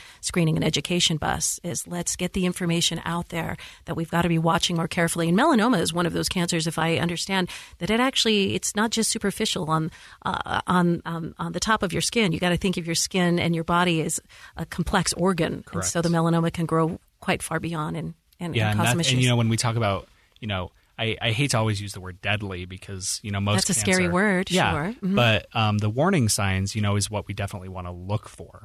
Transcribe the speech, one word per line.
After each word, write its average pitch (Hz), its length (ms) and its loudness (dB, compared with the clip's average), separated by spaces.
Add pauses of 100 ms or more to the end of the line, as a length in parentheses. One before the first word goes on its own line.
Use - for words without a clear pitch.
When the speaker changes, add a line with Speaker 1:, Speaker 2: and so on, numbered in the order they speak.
(200)
Speaker 1:
screening 160 380 2
and 165 80 0
education 165 500 0
bus - 480 -2
is - 240 -6
let's 170 300 -6
get 180 160 -4
the 185 120 0
information 170 600 0
out 170 240 -4
there 165 260 -6 (300)
that 165 100 -6
we've 165 160 -4
gotta 170 160 4
be 165 120 4
watching 165 360 2
more 165 140 -2
carefully. 170 400 0
And 175 80 4
melanoma 247 420 4
is 160 140 0
one 175 120 0
of 165 60 0
those 165 160 -2
cancers, 170 400 0
if 160 100 -2
I 165 200 2
understand, 175 520 -2 (280)
that 175 120 -4
it 226 120 2
actually, 214 520 2
it's - 220 -4
not 214 160 0
just 220 200 0
superficial 190 600 -2
on, 160 200 0 (340)
uh, - 420 -2
on, 175 380 4
um, 165 340 -8
on 165 140 -6
the 175 80 -6
top 220 220 2
of 185 100 -2
your 170 80 -2
skin. 208 320 2
You 151 80 -2
gotta 175 160 2
think 185 180 0
of 170 100 -6
your 165 100 -2
skin 175 440 2
and 165 160 2
your 165 80 -2
body 175 380 2
as 160 180 -2 (380)
a 165 80 -8
complex - 480 0
organ. 175 400 0
And - 320 -6
so - 160 0
Speaker 2:
Correct. - 20 0
Speaker 1:
the 170 60 0
melanoma 165 420 2
can 170 140 -2
grow 160 340 0 (200)
quite - 240 -2
far 160 160 -4
beyond 165 360 -4
and, 165 200 -8 (240)
and, 170 160 -6
Speaker 2:
Yeah, 107 160 2
Speaker 1:
and - 0 -
Speaker 2:
and 104 80 0
Speaker 1:
cause - 80 2
Speaker 2:
that, 120 60 4
Speaker 1:
some 170 80 2
issues. 135 120 2
Speaker 2:
and, 127 80 4
you 127 80 4
know, 123 60 4
when 117 140 4
we 113 80 2
talk 117 180 0
about, 101 320 0 (320)
you - 80 -10
know, 92 240 -4 (260)
I, 113 240 -2
I 117 100 0
hate 135 200 0
to 120 80 2
always 110 200 0
use 101 140 -8
the 95 80 -14
word 92 220 -14
deadly 101 420 -4
because, 92 560 -8
you 107 80 -8
know, 101 100 -2
most 101 280 2
Speaker 1:
That's 185 100 2
a - 20 0
scary 185 260 2
Speaker 2:
cancer 175 80 0
Speaker 1:
word, 190 360 2
Speaker 2:
Yeah, 175 220 4
Speaker 1:
sure. 151 120 0 (100)
Mm-hmm. 196 220 -2
Speaker 2:
but, 113 300 4 (100)
um, 107 220 2
the 104 140 0
warning 143 360 2
signs, 98 480 0
you 107 60 -2
know, 101 140 2
is 101 160 0
what 101 160 -4
we 104 80 -8
definitely 98 340 -6
wanna 90 240 -10
look 92 340 -4
for - 380 -18